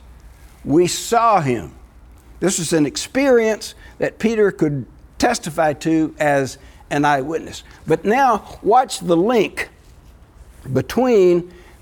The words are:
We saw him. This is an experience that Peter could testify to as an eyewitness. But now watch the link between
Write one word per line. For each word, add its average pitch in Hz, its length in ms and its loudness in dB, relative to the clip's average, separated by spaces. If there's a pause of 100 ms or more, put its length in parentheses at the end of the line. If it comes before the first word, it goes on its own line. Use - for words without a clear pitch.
(640)
We 165 240 2
saw 226 520 0
him. 117 320 -4 (680)
This 190 180 -2
is 160 140 -4
an 156 120 2
experience 233 880 0 (240)
that - 200 -4
Peter 214 320 2
could 147 340 -2 (340)
testify 165 560 -2
to 160 440 -2
as 143 400 -2 (320)
an 147 140 -2
eyewitness. 143 580 -2 (240)
But 165 180 -2
now 233 580 0
watch 233 360 2
the 175 180 0
link 190 540 0 (1000)
between 180 800 2 (320)